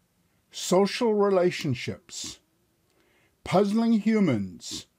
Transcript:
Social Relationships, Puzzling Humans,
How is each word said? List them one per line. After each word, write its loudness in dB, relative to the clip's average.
Social 0
Relationships, -2
Puzzling 2
Humans, 0